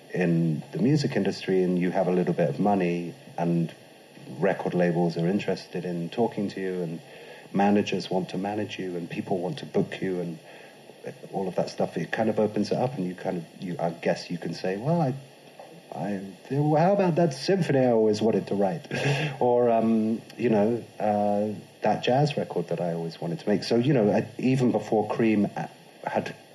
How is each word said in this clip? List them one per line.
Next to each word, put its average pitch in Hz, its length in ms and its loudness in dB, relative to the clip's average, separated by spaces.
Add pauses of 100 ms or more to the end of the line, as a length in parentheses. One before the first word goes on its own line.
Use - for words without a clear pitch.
(120)
in 82 600 2
the 80 60 -4
music 135 360 2
industry 95 480 0
and 90 160 2
you 87 140 0
have 92 160 0
a 90 40 2
little 90 220 2
bit 85 140 2
of 71 100 -4
money 87 560 0 (240)
and 85 340 0 (680)
record 92 340 0
labels 87 420 0
are 82 120 0
interested 92 560 -2
in 85 240 -6
talking 107 420 -2
to 98 100 -8
you 92 220 -4
and 82 180 -6 (520)
managers - 580 2
want 92 200 -2
to 90 60 -6
manage 101 420 -4
you 92 180 -6
and 85 120 -6
people - 300 -4
want 85 200 -4
to - 80 -12
book - 360 -2
you 92 180 -2
and 85 180 -6 (920)
all 95 140 -4
of 87 80 -6
that 92 160 -2
stuff, - 260 -4
it 82 140 -4
kind 110 180 0
of 107 120 2
opens 104 320 0
it - 40 2
up 127 200 0
and 90 100 -2
you 90 80 -4
kind 92 240 -4
of, - 240 -12
you, 87 160 -6
I 85 120 0
guess - 400 -2
you 85 80 -4
can 85 160 -6
say, 95 220 -4
"Well, 151 240 0
I, 135 140 0 (840)
I, 101 240 -4 (300)
well, 151 320 4
how 185 100 6
about 185 220 2
that 170 180 2
symphony 160 460 2
I 127 140 6
always 110 280 4
wanted 110 280 2
to 98 80 -2
write?" 95 340 0
<laughs> 139 500 -2
Or, 120 300 4
um, 113 500 2 (160)
you 113 140 2
know, 110 320 2 (160)
uh, 104 580 2 (260)
that 107 200 0
jazz 143 340 2
record 90 320 -4
that 85 120 -2
I 87 140 -2
always 85 260 -6
wanted 85 200 -4
to - 80 -6
make. 101 140 2
So, 117 140 0
you 123 160 4
know, 104 180 4
I, 95 160 2 (120)
even 127 340 2
before 107 360 0
Cream 107 400 2 (560)
had - 300 -4 (200)